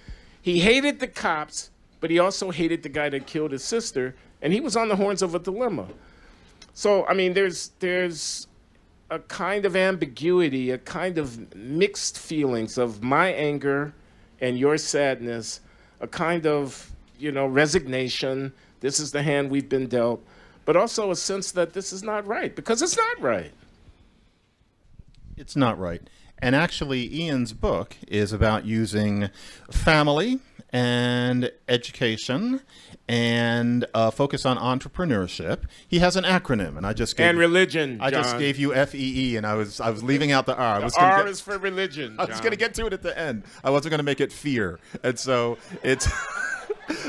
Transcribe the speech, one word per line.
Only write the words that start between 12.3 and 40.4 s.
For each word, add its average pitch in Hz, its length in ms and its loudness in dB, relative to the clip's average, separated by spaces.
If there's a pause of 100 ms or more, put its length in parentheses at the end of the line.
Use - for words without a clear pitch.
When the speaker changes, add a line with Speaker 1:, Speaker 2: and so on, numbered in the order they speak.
Speaker 1:
of 113 240 -2
my 147 260 4
anger 147 640 -2 (480)
and 123 180 0
your 147 200 4
sadness, 120 840 -2 (400)
a 117 80 -8
kind 165 380 0
of, 143 440 -2 (280)
you 147 120 -6
know, 139 160 0
resignation, 135 1040 0 (280)
this 139 180 0
is 151 140 -4
the 147 100 0
hand 143 280 2
we've 139 180 0
been 131 180 0
dealt, 117 380 0 (400)
but 156 120 4
also 214 360 2
a 165 40 -2
sense 196 360 -4
that 170 200 0
this 190 200 -8
is 190 100 -12
not 214 240 -4
right, 240 300 -4
because 233 260 0
it's 349 140 0
not 466 240 0
right. 95 320 -2 (1800)
Speaker 2:
It's - 180 -14
not 117 240 2
right. 85 240 -8 (360)
And 131 180 2
actually, 135 580 -2
Ian's 139 380 -2
book 110 440 -2 (120)
is 104 240 0
about 107 320 2
using 104 680 0 (400)
family 160 720 4 (320)
and 123 800 2 (160)
education 127 920 -2 (480)
and 117 760 2 (100)
a 113 160 4
focus 139 340 0
on 127 120 2
entrepreneurship. 120 1080 -2 (220)
He 175 140 2
has 180 160 4
an 185 80 0
acronym, 117 520 0
and 82 100 -6
I 107 60 0
just 110 240 -4
gave 165 120 4
Speaker 1:
And 170 100 4
religion, 170 640 2
Speaker 2:
I 135 100 0
just 123 200 2
Speaker 1:
John. 120 100 -2
Speaker 2:
gave 139 180 0
you 139 160 0
F 139 220 2
E 131 360 -2
E, 113 40 0
and 107 100 -2
I 107 80 0
was, 104 260 -4
I 117 100 0
was 107 120 -4
leaving 143 300 2
out 135 140 4